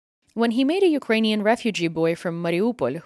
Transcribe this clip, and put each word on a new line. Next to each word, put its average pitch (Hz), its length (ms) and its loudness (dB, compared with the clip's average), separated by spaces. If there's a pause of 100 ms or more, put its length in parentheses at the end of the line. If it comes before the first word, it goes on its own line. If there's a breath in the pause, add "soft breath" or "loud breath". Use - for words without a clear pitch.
(360)
When 233 160 0
he 254 120 0
made 349 200 2
a 320 180 4
Ukrainian 220 400 0
refugee 202 460 0
boy 165 260 0
from 170 300 -6
Mariupol, 170 640 -2